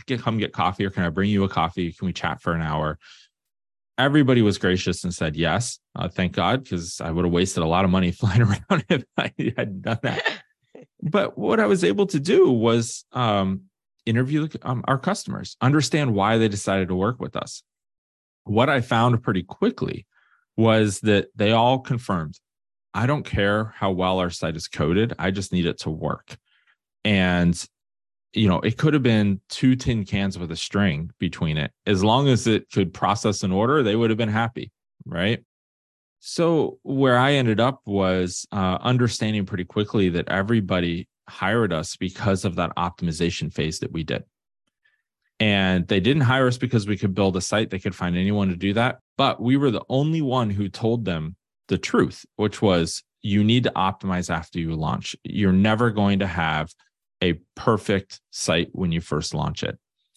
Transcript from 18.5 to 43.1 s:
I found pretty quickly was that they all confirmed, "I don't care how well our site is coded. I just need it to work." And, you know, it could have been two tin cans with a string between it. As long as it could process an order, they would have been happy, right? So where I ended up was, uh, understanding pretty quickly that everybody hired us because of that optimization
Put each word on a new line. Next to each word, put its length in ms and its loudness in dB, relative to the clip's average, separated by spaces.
I 140 2
found 400 2
pretty 200 0
quickly 640 -4
was 420 4
that 340 2
they 180 2
all 260 4
confirmed, 600 -6
"I 140 -2
don't 180 -2
care 520 0
how 160 -2
well 260 0
our 100 0
site 280 -6
is 120 -10
coded. 500 0
I 120 -2
just 220 -6
need 120 0
it 140 -2
to 120 -6
work." 460 -8
And, 600 2
you 160 2
know, 120 2
it 180 -2
could 140 4
have 100 2
been 460 2
two 280 2
tin 280 -2
cans 320 -2
with 140 -8
a 60 -6
string 640 0
between 360 -2
it. 140 -4
As 160 2
long 240 4
as 220 2
it 220 2
could 220 0
process 520 -2
an 80 -2
order, 300 2
they 120 2
would 160 2
have 60 0
been 120 -2
happy, 440 -4
right? 400 -2
So 640 0
where 340 2
I 180 4
ended 260 2
up 260 0
was, 640 0
uh, 300 0
understanding 680 0
pretty 180 -6
quickly 440 0
that 200 -2
everybody 800 0
hired 440 -2
us 220 -4
because 500 -2
of 120 -4
that 200 -4
optimization 760 -4